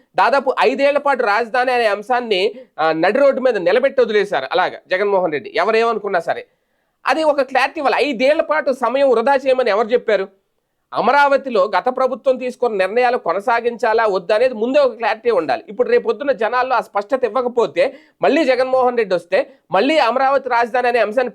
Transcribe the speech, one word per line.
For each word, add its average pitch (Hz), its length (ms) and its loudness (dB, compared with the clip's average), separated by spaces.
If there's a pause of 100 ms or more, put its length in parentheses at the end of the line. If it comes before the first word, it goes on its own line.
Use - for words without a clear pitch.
(160)
దాదాపు 254 440 2
ఐదేళ్ల 277 380 2
పాటు 285 260 -2
రాజధాని 233 480 0
అనే 240 140 2
అంశాన్ని, 214 680 -2 (240)
ఆ, 160 120 0
నడి 180 280 0
రోడ్డు 269 220 2
మీద 247 160 2
నిలబెట్టి 240 440 0
వదిలేశారు. 196 500 0
అలాగా 165 280 -2 (120)
జగన్మోహన్ 185 400 0
రెడ్డి 143 240 -6
ఎవరేమనుకున్నా 208 640 0
సరే 127 260 -6 (600)
అది 302 160 0
ఒక 294 180 0
క్లారిటీ 262 380 -2
ఇవ్వాలి. 247 300 0
ఐదేళ్ల 277 320 2
పాటు 302 300 -2
సమయం 254 380 0
వృధా 247 260 2
చేయమని 262 340 0
ఎవరు 214 180 0
చెప్పారు? 208 520 -2 (540)
అమరావతిలో 254 840 2
గత 180 100 -2 (100)
ప్రభుత్వం 262 400 -2
తీసుకున్న 240 400 -4
నిర్ణయాలు 233 400 0
కొనసాగించాలా 226 880 -2
వద్దా 190 300 0
అనేది 254 180 2
ముందే 240 260 0
ఒక 254 180 2
క్లారిటీ 233 340 -2
ఉండాలి. 151 360 0
ఇప్పుడు 214 220 -2
రేపొద్దున 233 420 -2
జనాల్లో 247 440 -2
ఆ 226 60 0
స్పష్టత 208 420 -4
ఇవ్వకపోతే 233 600 0 (380)
మళ్ళీ 269 240 4
జగన్మోహన్ 254 520 2
రెడ్డి 196 180 0
వస్తే 175 240 0 (320)
మళ్ళీ 247 260 2
అమరావతి 262 520 2
రాజధాని 247 380 0
అనే 240 120 0
అంశాన్ని 226 360 -2